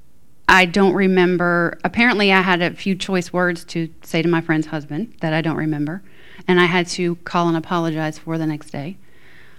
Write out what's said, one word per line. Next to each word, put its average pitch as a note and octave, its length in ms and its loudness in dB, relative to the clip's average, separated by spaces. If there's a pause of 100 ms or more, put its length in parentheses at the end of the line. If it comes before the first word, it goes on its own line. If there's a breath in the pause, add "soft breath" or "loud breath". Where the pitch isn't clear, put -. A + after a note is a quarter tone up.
(480)
I F#3 160 8
don't F#3 300 4
remember. F3 880 2
Apparently, G#3 480 2
I F#3+ 80 6
had F3+ 220 2
a E3+ 100 0
few F#3+ 240 -4
choice F#3 360 -4
words F3 340 -2
to E3 220 -6 (140)
say E3 200 -2
to E3+ 60 0
my E3 120 2
friend's D#3 260 0
husband D3+ 540 -8
that D#3+ 120 -2
I D#3+ 80 0
don't D#3+ 160 -2
remember, D3+ 460 -4 (460 loud breath)
and F3+ 120 6
I F3 40 6
had F3 240 0
to F3 280 -2
call E3+ 300 -2
and E3 100 0
apologize D#3+ 600 -4
for E3 200 -6
the D#3+ 80 -4
next D3+ 240 -8
day. D3 280 -10 (600 soft breath)